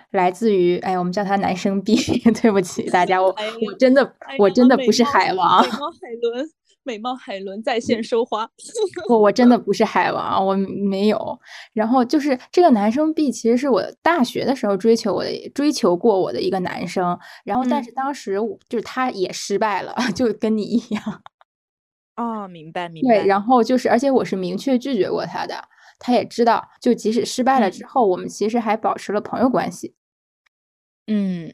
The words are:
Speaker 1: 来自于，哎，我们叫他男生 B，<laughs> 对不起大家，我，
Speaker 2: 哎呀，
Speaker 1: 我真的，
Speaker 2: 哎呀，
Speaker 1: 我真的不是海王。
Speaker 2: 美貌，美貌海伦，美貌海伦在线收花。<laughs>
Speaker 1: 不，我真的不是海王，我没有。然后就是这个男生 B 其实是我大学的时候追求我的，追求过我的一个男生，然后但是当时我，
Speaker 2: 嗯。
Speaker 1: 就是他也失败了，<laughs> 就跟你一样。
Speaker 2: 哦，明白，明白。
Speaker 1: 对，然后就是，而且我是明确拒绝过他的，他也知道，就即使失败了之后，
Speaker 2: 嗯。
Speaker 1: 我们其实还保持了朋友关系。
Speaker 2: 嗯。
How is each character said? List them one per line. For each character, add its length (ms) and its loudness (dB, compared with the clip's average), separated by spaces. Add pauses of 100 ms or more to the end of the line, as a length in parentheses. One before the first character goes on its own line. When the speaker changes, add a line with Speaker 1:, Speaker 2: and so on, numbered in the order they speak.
(100)
Speaker 1:
来 200 2
自 240 0
于， 240 4
哎， 200 -4
我 60 -2
们 80 -2
叫 100 -2
他 140 0
男 180 0
生 280 -2
B， 140 4
<laughs> 440 2
对 100 4
不 80 2
起 300 -4
大 160 2
家， 180 2
我， 100 4
Speaker 2:
哎 120 -8
呀， 80 -6 (140)
Speaker 1:
我 80 -6
真 180 4
的， 100 6 (180)
Speaker 2:
哎 140 -14
呀， 40 -10
Speaker 1:
我 100 6
真 180 6
的 120 6
不 120 2
是 140 4
海 300 2
王。 280 4
Speaker 2:
美 80 0
貌， 60 -8
美 20 -8
貌 120 -8
海 180 -18 (120)
伦， 300 -4 (320)
美 160 -10
貌 160 -6
海 260 -12
伦 220 -10
在 180 -2
线 240 -2
收 200 0
花。 240 -6 (100)
<laughs> 500 -6
Speaker 1:
不， 100 4
我 140 6
真 160 6
的 100 6
不 140 -4
是 120 0
海 280 0
王， 340 -2
我 80 0
没 540 -2
有。 320 -2 (320)
然 160 -2
后 160 2
就 160 0
是 180 0 (140)
这 100 4
个 80 8
男 220 4
生 220 0
B 180 0
其 180 0
实 60 4
是 120 -2
我 140 2 (200)
大 200 2
学 220 -4
的 100 0
时 120 -4
候 100 2
追 180 4
求 180 0
我 120 -4
的， 300 -10
追 180 0
求 240 2
过 240 2
我 120 -2
的 80 -4
一 100 -2
个 100 -2
男 260 -8
生， 320 -4 (260)
然 120 -4
后 120 -2
但 140 0
是 100 -16
当 220 -6
时 240 -6
我， 180 -4
Speaker 2:
嗯。 20 -20 (100)
Speaker 1:
就 100 -6
是 40 -4
他 280 -6
也 220 -6
失 260 -4
败 240 -2
了， 140 -12
<laughs> 180 -2
就 200 0
跟 220 -2
你 60 -2
一 160 -2 (160)
样。 280 -8 (960)
Speaker 2:
哦， 320 -8
明 240 -18
白， 160 -8
明 180 -8
白。 140 4
Speaker 1:
对， 60 0
然 160 2
后 200 4
就 140 2
是， 140 0
而 80 4
且 120 0
我 140 2
是 100 -6
明 220 -4
确 220 0
拒 160 -6
绝 160 0
过 160 -4
他 200 -8
的， 220 -12 (300)
他 160 0
也 100 2
知 220 -2
道， 200 2 (140)
就 140 4
即 180 -2
使 140 0
失 180 -4
败 160 2
了 100 2
之 140 -12
后， 240 2
Speaker 2:
嗯。 0 -
Speaker 1:
我 80 2
们 100 -8
其 220 -4
实 100 -2
还 160 0
保 220 -2
持 160 -8
了 80 -2
朋 200 -8
友 100 2
关 200 -2
系。 240 -14 (1120)
Speaker 2:
嗯。 460 -4